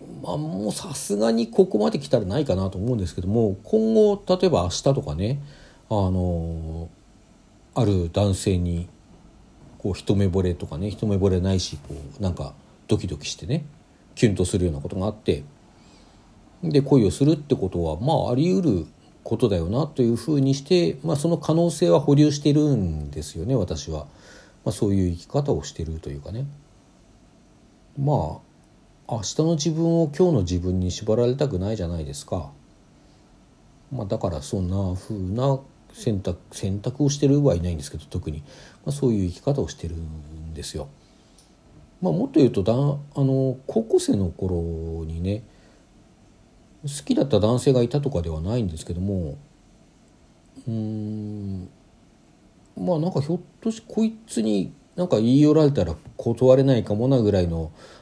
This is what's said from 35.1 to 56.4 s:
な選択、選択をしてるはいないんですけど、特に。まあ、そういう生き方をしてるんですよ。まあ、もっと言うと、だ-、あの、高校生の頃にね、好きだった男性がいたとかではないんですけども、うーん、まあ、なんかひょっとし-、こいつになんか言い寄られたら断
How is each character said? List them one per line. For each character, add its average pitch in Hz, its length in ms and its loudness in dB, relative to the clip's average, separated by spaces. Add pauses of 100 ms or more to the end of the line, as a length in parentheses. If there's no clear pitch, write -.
な 117 440 -2 (340)
選 104 280 -2
択、 87 180 -4 (120)
選 98 280 -4
択 127 260 -2
を 139 60 4
し - 80 -4
て 143 80 4
る 143 160 4
は 127 100 4
い 87 80 -2
な 90 80 -2
い 87 60 -2
ん - 20 -6
で 73 60 -10
す - 80 -14
け 82 60 -10
ど、 - 120 -16
特 - 220 -8
に。 73 80 -8 (440)
ま - 60 -6
あ、 - 20 -2
そ 139 180 0
う 113 40 2
い 98 140 0
う - 20 -2
生 87 60 -8
き - 60 -20
方 139 200 0
を 82 60 -2
し - 80 -12
て - 120 -10
る 82 80 -8
ん 80 600 -12
で 73 80 -10
す - 120 -12
よ。 76 120 -10 (1120)
ま 180 80 0
あ、 165 40 2
も 190 120 0
っ 277 40 -4
と 330 100 4
言 135 80 8
う - 40 2
と、 98 120 0
だ-、 110 100 2
あ 123 40 0 (460)
の、 131 340 2 (100)
高 226 160 -2
校 359 160 2
生 - 160 0
の 95 140 0
頃 82 760 -4
に 80 160 -8
ね、 104 220 -2 (1400)
好 143 60 -8 (160)
き 254 100 0
だ 302 80 2
っ - 40 -4
た 107 120 4
男 113 200 2
性 139 140 4
が 123 100 4
い 120 60 0
た 147 120 0
と 143 80 -2
か 85 120 -4
で 80 80 -4
は 78 120 -6
な 101 160 -2
い 120 60 0
ん 98 40 -2
で 80 100 -6
す - 80 -14
け 87 80 -6
ど 85 80 -6
も、 90 360 -4 (1300)
う 117 40 -4
ー - 20 -4
ん、 107 960 -8 (1080)
ま 180 200 0
あ、 151 40 0
な 160 100 0
ん 185 40 -4
か 135 80 0
ひ 143 100 -2
ょ 170 40 -2
っ 175 40 -4 (220)
と 226 100 -2
し-、 220 160 -8
こ - 160 0
い 220 120 0 (120)
つ - 140 -4
に 208 320 0 (220)
な 87 100 -2
ん - 20 -2
か 113 100 4
言 107 80 4
い 131 160 6
寄 151 120 8
ら 156 100 8
れ 143 80 6
た 107 140 2
ら 82 100 -6 (220)
断 127 380 6